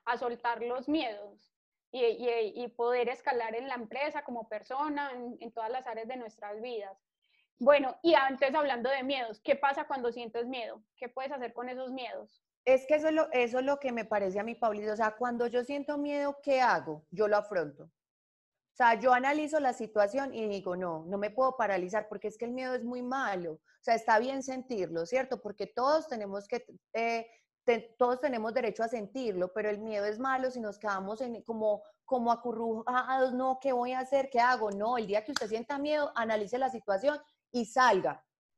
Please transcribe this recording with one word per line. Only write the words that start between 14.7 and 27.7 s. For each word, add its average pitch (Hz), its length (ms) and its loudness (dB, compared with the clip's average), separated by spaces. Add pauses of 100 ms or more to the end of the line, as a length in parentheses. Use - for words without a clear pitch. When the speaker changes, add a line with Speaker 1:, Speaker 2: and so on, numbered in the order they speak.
Speaker 2:
O 208 60 0
sea, 214 220 0
cuando 240 300 0
yo 240 160 0
siento 285 340 -4
miedo, 285 440 -2
¿qué 262 200 4
hago? 165 500 2
Yo 208 160 2
lo 208 100 4
afronto. 165 540 -4 (840)
O - 20 -20
sea, 233 240 6
yo 247 140 6
analizo 294 460 2
la 262 140 2
situación 226 600 0
y 220 140 -4
digo, 196 280 -4
"No, 165 300 -4
no 196 140 -4
me 208 100 -2
puedo 262 280 2
paralizar 202 520 0
porque 208 180 -8
es 208 120 -8
que 233 60 -6
el 240 80 -6
miedo 254 200 -4
es 233 100 -4
muy 247 200 -6
malo". 202 500 -4
O - 300 -20
sea, 233 100 2
está 226 240 4
bien 262 240 0
sentirlo, 208 640 -4
¿cierto? 254 360 -2
Porque 202 260 -8
todos 302 400 2
tenemos 202 400 -8
que, 240 180 -6 (280)
eh, 226 340 -2 (380)
te-, 233 340 2